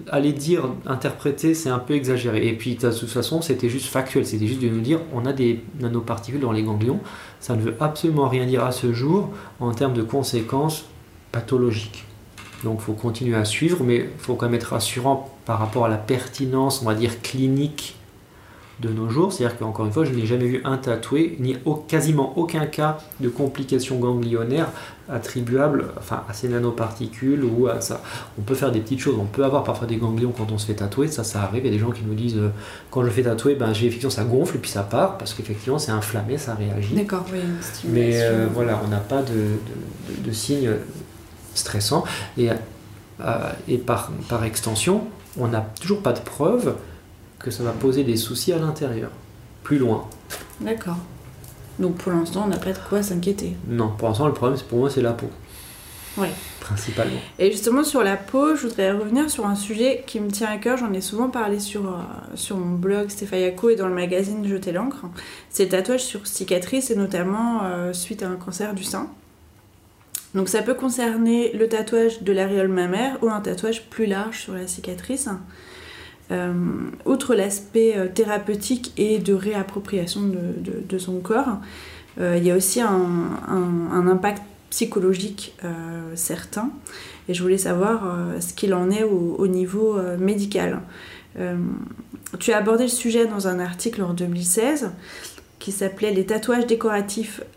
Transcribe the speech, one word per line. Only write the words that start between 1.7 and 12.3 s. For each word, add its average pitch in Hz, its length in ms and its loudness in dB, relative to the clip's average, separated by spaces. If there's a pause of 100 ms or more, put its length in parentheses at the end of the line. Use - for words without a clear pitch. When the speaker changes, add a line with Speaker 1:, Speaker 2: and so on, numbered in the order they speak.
Speaker 1:
peu 127 140 -2
exagéré. 120 520 2
Et 113 100 0
puis 117 200 -4
de 123 140 4
toute 110 200 -2
façon, 160 320 0
c'était 127 260 2
juste 127 200 -2
factuel, 131 360 2
c'était 107 220 0
juste 131 160 0
de 120 60 4
nous 113 120 0
dire, 151 200 2 (120)
on 120 140 -2
a 139 80 0
des 117 280 2 (180)
nanoparticules 117 600 -2
dans 120 120 2
les 110 100 2
ganglions. 110 380 0 (400)
Ça 117 160 -2
ne 107 40 2
veut 113 200 0
absolument 151 480 2
rien 123 180 2
dire 127 180 2
à 127 60 2
ce 123 220 0
jour 151 380 2 (280)
en 120 140 0
termes 127 220 2
de 120 80 2
conséquences 135 840 0 (480)
pathologiques. 120 760 0 (560)